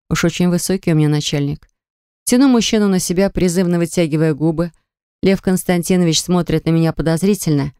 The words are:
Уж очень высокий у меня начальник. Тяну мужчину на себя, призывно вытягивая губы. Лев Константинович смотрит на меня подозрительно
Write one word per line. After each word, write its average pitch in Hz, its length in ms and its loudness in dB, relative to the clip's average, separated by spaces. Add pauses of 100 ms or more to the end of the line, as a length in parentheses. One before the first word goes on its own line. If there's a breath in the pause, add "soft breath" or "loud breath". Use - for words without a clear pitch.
Уж - 160 -2
очень 175 240 0
высокий 175 440 -2
у - 20 2
меня 151 140 2
начальник. 147 600 -4 (560)
Тяну 254 220 4
мужчину 226 400 2
на 190 120 2
себя, 190 300 0
призывно 175 480 0
вытягивая 160 560 0
губы. 160 380 -2 (500)
Лев 190 200 2
Константинович 180 800 0
смотрит 170 440 -2
на 160 60 0
меня 165 220 2
подозрительно 160 880 -2